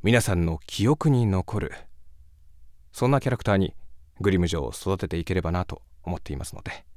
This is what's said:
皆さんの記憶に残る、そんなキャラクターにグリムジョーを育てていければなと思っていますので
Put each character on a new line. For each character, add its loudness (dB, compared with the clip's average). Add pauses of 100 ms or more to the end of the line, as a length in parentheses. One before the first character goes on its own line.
皆 6
さ 0
ん 4
の -2
記 0
憶 4
に 4
残 0
る、 -6 (1160)
そ 0
ん 4
な 4
キ -2
ャ 0
ラ -2
ク -12
タ 2
ー 6
に 2 (440)
グ 2
リ 4
ム 4
ジ -2
ョ -2
ー -4
を -6
育 -4
て -4
て -4
い -4
け -4
れ 2
ば -2
な 0
と -10 (220)
思 -4
っ -10
て -8
い -6
ま -6
す -12
の -12
で -12 (120)